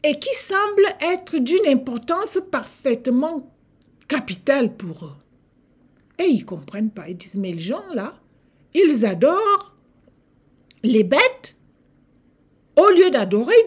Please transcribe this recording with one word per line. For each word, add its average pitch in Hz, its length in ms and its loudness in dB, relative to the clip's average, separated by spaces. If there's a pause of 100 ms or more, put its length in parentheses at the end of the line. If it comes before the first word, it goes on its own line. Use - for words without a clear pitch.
et 294 140 0
qui 523 180 -6
semblent 403 640 0
être 349 380 -4
d'une 320 280 0
importance 285 720 -4 (120)
parfaitement 254 1000 -4 (540)
capitale 269 680 -2
pour 170 300 -14
eux. 143 100 -20 (1040)
Et 359 60 -2
ils 254 200 0
comprennent 196 460 -8
pas. 160 180 -16
Ils 180 80 -12
disent, « - 220 -14
Mais 185 120 -6
les 165 80 -8
gens 254 240 -8 (100)
là, 226 260 -8 (540)
ils 302 320 4
adorent 349 680 0 (1080)
les 220 200 4
bêtes 349 540 0 (1160)
au 370 140 8
lieu 370 200 6
d'adorer 233 460 0 (120)